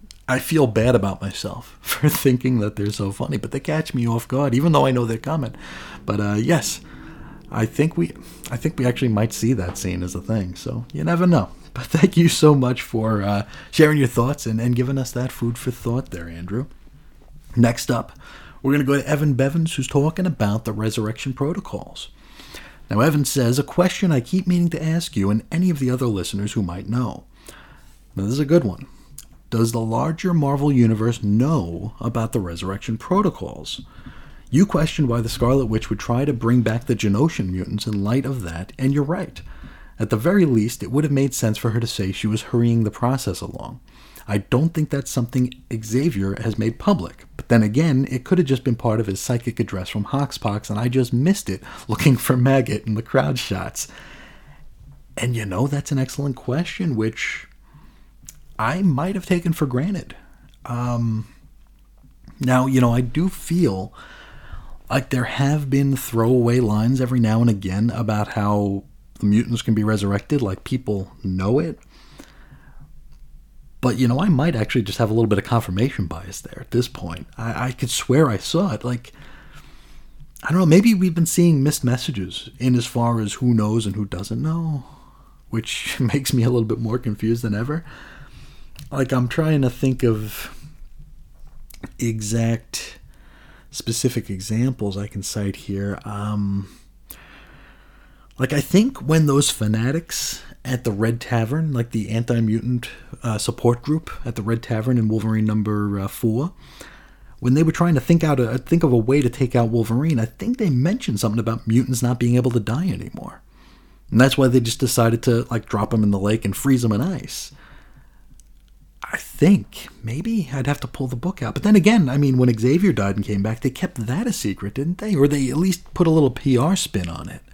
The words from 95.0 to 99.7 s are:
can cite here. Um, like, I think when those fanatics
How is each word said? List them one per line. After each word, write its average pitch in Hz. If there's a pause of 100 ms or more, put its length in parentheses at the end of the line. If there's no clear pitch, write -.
can 101
cite 101
here. 98
Um, 101 (1700)
like, 131
I 143
think 220
when 151
those 143
fanatics 113 (220)